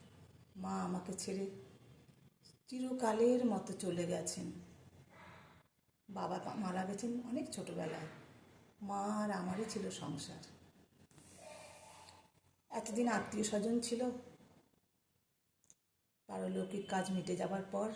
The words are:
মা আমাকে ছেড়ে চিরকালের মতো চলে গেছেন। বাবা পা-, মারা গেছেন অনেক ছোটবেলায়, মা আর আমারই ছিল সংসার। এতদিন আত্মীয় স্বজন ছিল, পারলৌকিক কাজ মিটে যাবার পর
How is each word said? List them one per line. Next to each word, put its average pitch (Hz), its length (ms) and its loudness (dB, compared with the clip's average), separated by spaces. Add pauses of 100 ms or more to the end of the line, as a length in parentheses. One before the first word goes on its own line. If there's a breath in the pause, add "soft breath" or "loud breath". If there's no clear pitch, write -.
(560)
মা 190 260 -2
আমাকে 180 300 -2
ছেড়ে 196 380 -2 (1160)
চিরকালের 247 760 6
মতো 196 260 2
চলে 175 340 0
গেছেন। 175 460 -2 (1600)
বাবা 180 280 0
পা-, - 180 -4
মারা 185 280 2
গেছেন 233 440 0
অনেক 269 220 0
ছোটবেলায়, 165 560 -4 (760)
মা 202 420 2
আর 208 60 2
আমারই 185 380 0
ছিল 190 220 -2
সংসার। 165 480 -4 (2250)
এতদিন 233 380 2
আত্মীয় 214 360 2
স্বজন 220 360 4
ছিল, 247 300 2 (2250)
পারলৌকিক 190 640 0
কাজ 190 200 2
মিটে 180 260 2
যাবার 185 260 2 (100)
পর 208 240 2